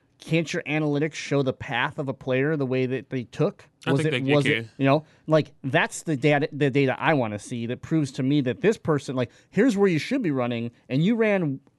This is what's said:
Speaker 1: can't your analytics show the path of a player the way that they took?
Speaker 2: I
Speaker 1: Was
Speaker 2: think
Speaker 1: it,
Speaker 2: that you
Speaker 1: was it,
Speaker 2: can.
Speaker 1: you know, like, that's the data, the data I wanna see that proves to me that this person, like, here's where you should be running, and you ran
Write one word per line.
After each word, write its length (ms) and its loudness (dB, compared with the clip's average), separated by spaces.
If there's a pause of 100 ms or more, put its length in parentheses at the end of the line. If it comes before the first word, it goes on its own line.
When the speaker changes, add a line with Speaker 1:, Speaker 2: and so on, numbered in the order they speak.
(200)
Speaker 1:
can't 340 -2
your 100 -6
analytics 520 -2
show 260 -2
the 120 0
path 460 -4
of 100 -4
a 40 -4
player 440 0
the 80 -2
way 200 0
that 240 -6
they 140 -6
took? 440 -4 (180)
Speaker 2:
I 60 0
Speaker 1:
Was 100 2
Speaker 2:
think 80 0
Speaker 1:
it, 20 -2 (120)
Speaker 2:
that 60 -2
you 60 4
Speaker 1:
was 100 4
it, 100 2
Speaker 2:
can. 220 -6
Speaker 1:
you 80 0
know, 200 2 (220)
like, 240 2 (120)
that's 400 -2
the 120 -2
data, 360 2
the 180 0
data 300 2
I 140 2
wanna 260 0
see 280 -8
that 140 -6
proves 320 -2
to 100 -4
me 180 2
that 200 -2
this 160 2
person, 380 -2
like, 160 -2 (180)
here's 280 2
where 120 4
you 100 2
should 220 -2
be 100 0
running, 400 -2 (180)
and 140 2
you 120 2
ran 440 0 (200)